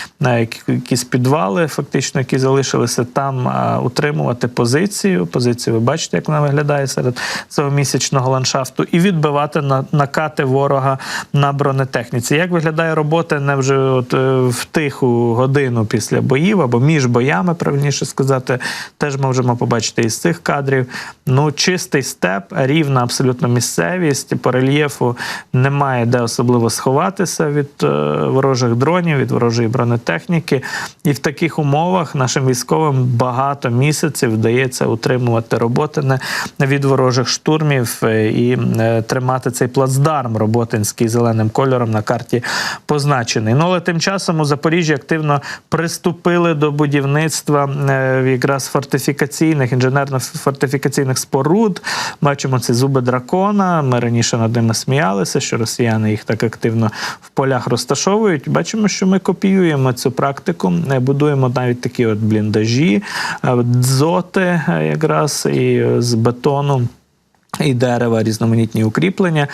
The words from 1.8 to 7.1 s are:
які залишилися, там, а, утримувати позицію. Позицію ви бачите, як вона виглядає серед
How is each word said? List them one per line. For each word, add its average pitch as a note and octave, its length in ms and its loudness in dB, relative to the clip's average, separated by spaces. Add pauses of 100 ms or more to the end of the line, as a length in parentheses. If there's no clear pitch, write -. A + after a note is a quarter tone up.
які C3 160 -2 (180)
залишилися, B2+ 580 0
там, C3+ 340 -2
а, B2 320 0
утримувати C#3+ 680 -2
позицію. E3+ 800 0
Позицію A#2+ 480 -2
ви A2+ 60 2
бачите, C3 380 -2
як D3 100 -6
вона D3+ 140 0
виглядає C#3+ 460 0
серед C3 300 -2 (320)